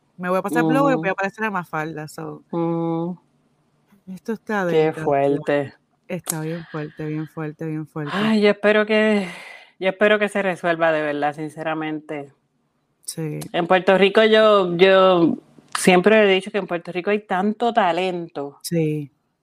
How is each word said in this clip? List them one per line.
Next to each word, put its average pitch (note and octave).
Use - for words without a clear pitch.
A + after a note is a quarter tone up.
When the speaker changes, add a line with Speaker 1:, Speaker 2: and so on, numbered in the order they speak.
Speaker 1:
Me F3+
voy F#3
a -
pasar D#3+
blower, D#3+
voy E3+
a -
Speaker 2:
Ujú. F#3
Speaker 1:
parecer G3
a G#3+
Mafalda, D#3
so. D3+
Speaker 2:
Ujú. E3
Speaker 1:
Esto F#3+
está G3+
Speaker 2:
Qué E3
Speaker 1:
denso, D#3
Speaker 2:
fuerte. C#3+
Speaker 1:
está E3
bien D#3+
fuerte, D#3
bien D3+
fuerte, D#3
bien D#3
fuerte. D3
Speaker 2:
Ay, G#3+
yo G#3
espero G#3
que, G#3+
yo F#3+
espero G#3
que G#3
se G3+
resuelva E3+
de D#3
verdad, D3
sinceramente. D#3
Speaker 1:
Sí. D3+
Speaker 2:
En E3+
Puerto F#3
Rico G3
yo, G#3+
yo F#3
siempre G3+
he G3+
dicho F#3+
que G#3
en F#3
Puerto E3+
Rico F3+
hay G#3
tanto G#3+
talento. E3+
Speaker 1:
Sí, D3+
sí. -